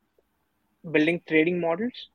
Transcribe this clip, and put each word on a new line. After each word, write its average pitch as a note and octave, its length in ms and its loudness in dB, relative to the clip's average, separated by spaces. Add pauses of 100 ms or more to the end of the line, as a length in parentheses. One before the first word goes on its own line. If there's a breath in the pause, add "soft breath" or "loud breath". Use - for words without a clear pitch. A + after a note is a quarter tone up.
(920)
building D#3 380 2
trading E3 320 2
models. E3+ 320 -2 (220)